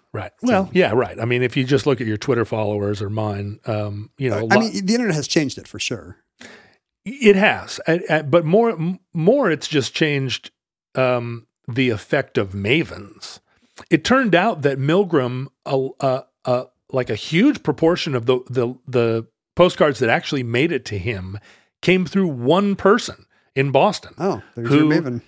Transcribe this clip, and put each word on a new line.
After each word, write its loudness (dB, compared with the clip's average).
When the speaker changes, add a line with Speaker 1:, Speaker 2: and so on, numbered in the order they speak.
Speaker 1:
right. -10
Speaker 2:
So -2
Speaker 1:
Well, 2
yeah, 4
right. 0
I -2
mean, 2
if -2
you 2
just 2
look 0
at -4
your -2
Twitter 0
followers -2
or -6
mine, -6
um, -6
you -2
know, -2
a -4
Speaker 2:
I 2
Speaker 1:
lot 6
Speaker 2:
mean, -2
the 2
internet 0
has -4
changed -2
it -20
for -14
sure. -10
Speaker 1:
It 4
has, 0
I, 2
I, 2
but 2
more, 4
m-, -4
more, 2
it's -4
just -2
changed, -2
um, -2
the 0
effect -4
of -2
mavens. -4
It 2
turned 2
out 0
that 0
Milgram, 0
uh, -2
uh, -2
uh, 0
like, -2
a -4
huge 0
proportion 0
of -4
the, 2
the, -2
the 0
postcards 4
that 2
actually 0
made 0
it -4
to -6
him -8
came 4
through 0
one 2
person 0
in 0
Boston. 2
Speaker 2:
Oh, -4
there's -6
Speaker 1:
who 4
Speaker 2:
your 2
maven. -6